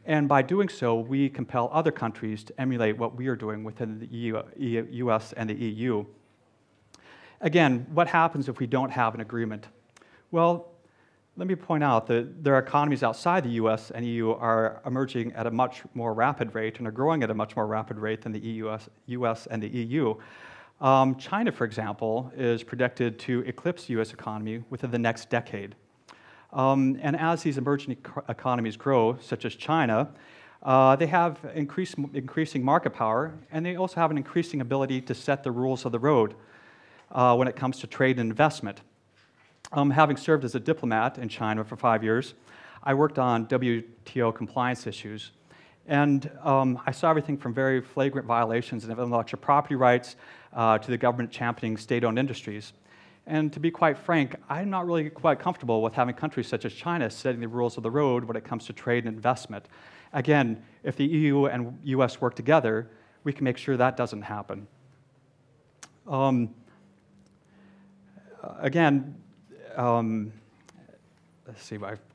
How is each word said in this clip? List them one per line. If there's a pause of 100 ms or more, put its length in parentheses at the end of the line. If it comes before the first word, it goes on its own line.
and
by
doing
so,
we
compel
other
countries
to
emulate
what
we
are
doing
within
the
E (120)
U, (200)
E
U,
U
S
and
the (100)
E
U. (1300)
Again,
what
happens
if
we
don't
have
an
agreement? (640)
Well, (680)
let
me
point
out
that
there
are
economies
outside
the (100)
U
S
and
E
U
are
emerging
at
a
much (100)
more
rapid
rate
and
are
growing
at
a
much
more
rapid
rate
than
the
E
U,
U
S, (160)
U
S
and
the
E
U. (600)
Um,
China,
for
example,
is
projected
to
eclipse
U
S
economy
within
the
next
decade. (760)
Um,
and
as
these
emerging
eco-,
economies
grow,
such
as
China, (540)
uh,
they
have (180)
increased, (180)
increasing
market
power, (180)
and
they
also
have
an
increasing
ability
to
set
the
rules
of
the
road, (800)
uh,
when
it
comes
to
trade
and
investment. (920)
Um,
having
served
as
a
diplomat
in
China
for
five
years, (500)
I
worked
on
W (200)
T
O
compliance
issues. (560)
And, (140)
um,
I
saw
everything
from
very
flagrant
violations
of
intellectual
property
rights, (340)
uh,
to
the
government
championing
state-owned
industries. (540)
And
to
be
quite
frank, (140)
I'm
not
really
quite
comfortable
with
having
countries
such
as
China
setting
the
rules
of
the
road
when
it
comes
to
trade
and
investment. (440)
Again, (220)
if
the
E
U
and
U
S
work
together, (340)
we
can
make
sure
that
doesn't
happen. (1400)
Um, (2000)
again, (600)
um, (1120)
let's
see,
my (200)